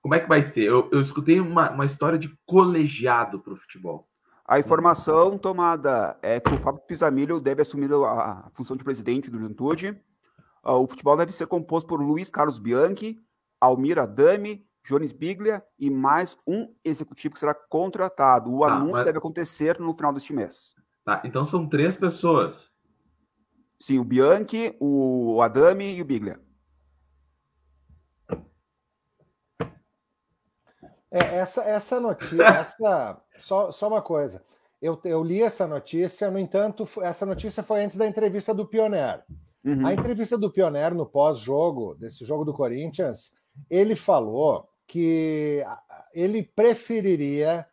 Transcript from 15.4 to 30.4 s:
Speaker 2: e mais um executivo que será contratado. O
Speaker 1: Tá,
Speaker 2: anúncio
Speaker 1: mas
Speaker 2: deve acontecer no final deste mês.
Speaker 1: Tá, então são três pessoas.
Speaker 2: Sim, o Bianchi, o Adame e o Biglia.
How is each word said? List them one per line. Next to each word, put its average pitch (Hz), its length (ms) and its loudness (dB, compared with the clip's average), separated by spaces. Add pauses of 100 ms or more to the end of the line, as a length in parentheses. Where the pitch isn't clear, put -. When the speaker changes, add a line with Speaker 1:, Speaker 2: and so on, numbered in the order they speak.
Speaker 2:
e 139 120 -2
mais 139 460 0 (100)
um 214 360 -6
executivo 156 520 -8
que - 60 -14
será 151 140 0
contratado. 156 1000 2
O 135 60 0
Speaker 1:
Tá, 147 120 4
Speaker 2:
anúncio 139 220 -2
Speaker 1:
mas 120 100 2
Speaker 2:
deve 160 140 0
acontecer 160 600 -4
no 165 160 -4
final 156 180 0
deste 139 200 -8
mês. - 420 -8 (320)
Speaker 1:
Tá, 104 180 0
então 135 200 -2
são 165 240 -2
três 156 300 2
pessoas. 165 720 0 (1080)
Speaker 2:
Sim, 135 200 0
o 123 60 0
Bianchi, 190 760 2
o 127 600 2
Adame 175 540 4
e 180 40 -8
o 170 40 -6
Biglia. 110 360 -6 (4000)